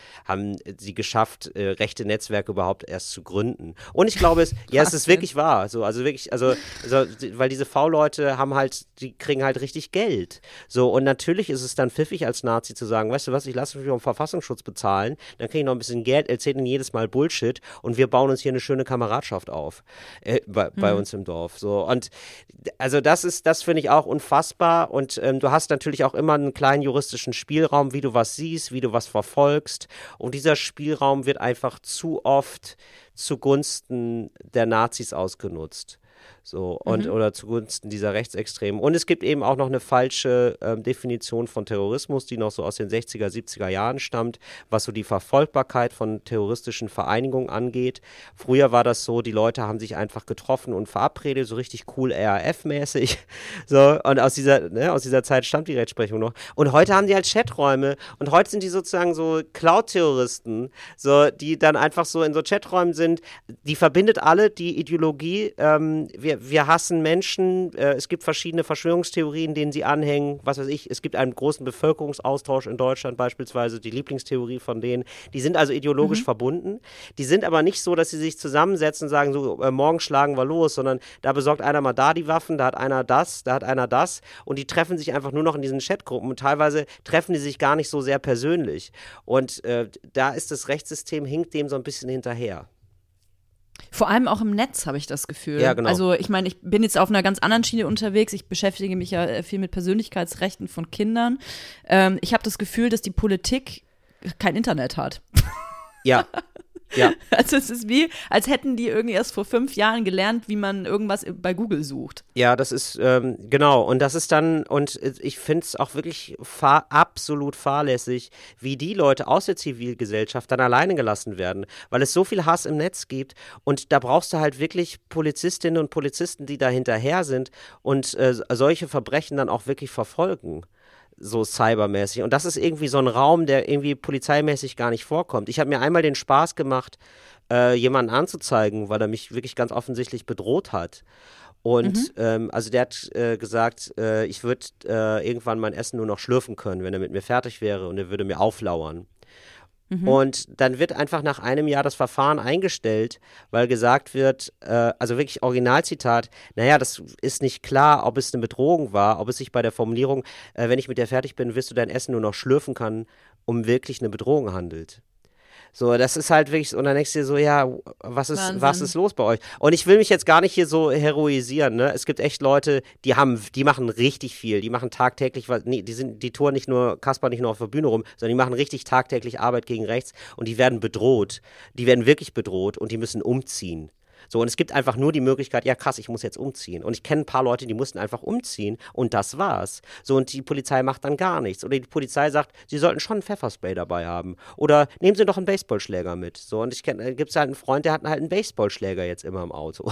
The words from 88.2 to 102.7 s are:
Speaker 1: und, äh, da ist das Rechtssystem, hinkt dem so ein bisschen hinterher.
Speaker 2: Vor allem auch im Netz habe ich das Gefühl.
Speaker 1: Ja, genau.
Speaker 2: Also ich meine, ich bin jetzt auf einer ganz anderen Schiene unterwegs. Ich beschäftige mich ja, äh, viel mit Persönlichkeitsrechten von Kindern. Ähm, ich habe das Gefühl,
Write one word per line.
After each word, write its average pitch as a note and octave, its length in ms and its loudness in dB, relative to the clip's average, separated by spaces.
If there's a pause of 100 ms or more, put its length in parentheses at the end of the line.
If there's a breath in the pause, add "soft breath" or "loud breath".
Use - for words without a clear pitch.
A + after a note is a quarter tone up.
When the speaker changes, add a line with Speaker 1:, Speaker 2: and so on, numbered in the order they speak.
Speaker 1:
und, C3 400 0
äh, A#2+ 240 -2 (240)
da C3+ 180 0
ist - 200 -8
das - 180 -8
Rechtssystem, D3+ 560 -6
hinkt D#3+ 300 -4
dem D3 140 -2
so C#3 80 -4
ein C3 60 -6
bisschen C3 260 -10
hinterher. A#2 600 -6 (1200 loud breath)
Speaker 2:
Vor G#3+ 180 2
allem A#3 200 4
auch G#3+ 120 0
im G#3+ 120 -2
Netz G#3+ 340 -2
habe C#3+ 120 -4
ich D3 100 -10
das - 180 -8
Gefühl. D3 340 -6
Speaker 1:
Ja, B2+ 120 4
genau. A#2 160 -2
Speaker 2:
Also F3+ 240 2
ich F3 160 0
meine, F#3 180 0
ich F#3 160 -8
bin G#3 220 2
jetzt - 120 0
auf F#3 120 6
einer G3 160 4
ganz G3 160 0
anderen A3+ 240 2
Schiene A3 240 -2
unterwegs. G#3+ 440 0
Ich G3+ 140 -12
beschäftige F#3+ 480 -2
mich F3 160 -6
ja, F3 140 0
äh, E3 180 -4
viel G3 160 -6
mit F#3+ 140 -4
Persönlichkeitsrechten F#3 960 -4
von E3 240 -10
Kindern. A#3 460 0 (500 loud breath)
Ähm, F#3+ 320 6
ich F3+ 140 -6
habe - 100 0
das G#3+ 140 -6
Gefühl, A3+ 300 -2